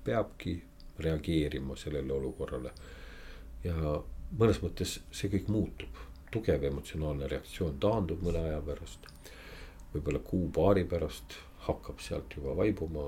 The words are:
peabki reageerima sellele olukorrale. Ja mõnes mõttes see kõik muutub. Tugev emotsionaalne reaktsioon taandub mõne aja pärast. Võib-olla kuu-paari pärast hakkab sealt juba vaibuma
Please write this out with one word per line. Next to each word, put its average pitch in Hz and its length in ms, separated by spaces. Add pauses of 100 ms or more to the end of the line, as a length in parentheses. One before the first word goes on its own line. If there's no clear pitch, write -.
peabki 101 580 (360)
reageerima 76 800
sellele 69 360
olukorrale. 65 600 (880)
Ja 85 140 (540)
mõnes 113 340
mõttes - 440
see - 260
kõik 95 160
muutub. - 540 (240)
Tugev 78 380
emotsionaalne 69 640
reaktsioon 69 520
taandub 101 420
mõne 85 200
aja 78 180
pärast. 73 460 (800)
Võib-olla 73 340
kuu-paari 90 640
pärast - 540 (200)
hakkab - 420
sealt - 360
juba 67 180
vaibuma 80 540